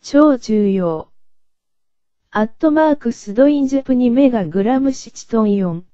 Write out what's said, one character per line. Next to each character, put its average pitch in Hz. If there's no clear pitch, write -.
超 285
重 208
要。 175
ア 214
ッ 214
ト 320
マ 311
ー 285
ク 233
ス -
ド 262
イ 294
ン 269
ジ 269
ュ -
プ 262
二 247
メ 262
ガ 220
グ 175
ラ 254
ム 269
七 -
ト 220
ン 202
四。 175